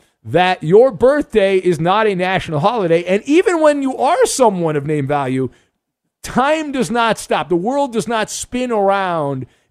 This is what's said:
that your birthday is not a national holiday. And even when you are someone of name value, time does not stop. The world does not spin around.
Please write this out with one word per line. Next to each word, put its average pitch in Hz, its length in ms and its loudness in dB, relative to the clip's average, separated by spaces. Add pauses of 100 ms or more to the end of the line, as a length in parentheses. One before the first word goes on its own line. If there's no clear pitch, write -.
(240)
that 180 380 0
your 214 300 6
birthday 220 680 2
is 180 220 0
not 190 260 0
a 208 80 0
national 180 460 -2
holiday. 175 460 0
And 196 180 -2
even 339 380 2
when 294 200 4
you 262 160 -4
are 330 280 2
someone 180 500 0
of 139 100 -4
name 151 220 -2
value, 131 420 -2 (720)
time 302 500 -2
does 247 200 -4
not 226 260 0
stop. 156 320 -4
The 175 60 0
world 247 380 -2
does 226 140 -4
not 220 220 -4
spin 247 420 -8
around. 180 760 -2 (240)